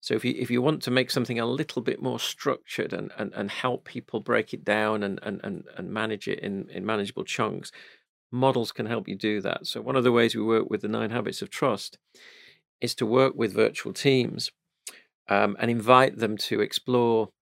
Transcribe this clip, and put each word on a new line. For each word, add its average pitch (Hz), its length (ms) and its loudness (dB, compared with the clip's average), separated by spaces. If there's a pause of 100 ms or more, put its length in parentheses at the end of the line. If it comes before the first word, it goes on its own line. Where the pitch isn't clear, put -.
So - 120 -2
if 110 100 0
you, 123 140 0
if 123 140 -4
you 123 100 2
want 151 220 0
to 123 80 -2
make 127 180 2
something 120 300 -2
a 113 80 0
little 131 340 -4
bit 120 200 -4
more 120 180 -4
structured - 760 -4
and, 101 240 -6
and, 104 160 -6
and 104 160 -4
help - 360 -2
people - 340 -8
break 113 340 0
it - 100 -10
down 107 400 0
and, 101 200 -4
and, 101 200 -6
and, 98 200 -8 (140)
and 92 140 -10
manage 107 360 -4
it 101 120 -4
in, 98 300 -6
in 95 160 -8
manageable 101 380 -2
chunks, - 480 -4 (600)
models 127 400 2
can 117 140 -6
help 110 220 -4
you 98 80 -6
do 107 260 -2
that. - 240 -4
So - 160 -8
one 127 140 -2
of 127 80 4
the 123 80 6
ways 117 240 6
we 110 80 0
work 113 260 2
with 104 120 -2
the 107 60 -4
nine 110 220 -2
habits 107 320 -4
of 98 80 -8
trust - 480 -2 (840)
is 117 140 -2
to 120 100 -2
work 127 300 4
with 110 180 0
virtual 110 400 2
teams, 127 580 2 (760)
um, 101 320 4
and 117 120 0
invite 120 480 6
them 107 180 0
to 107 240 -2
explore 117 680 2 (120)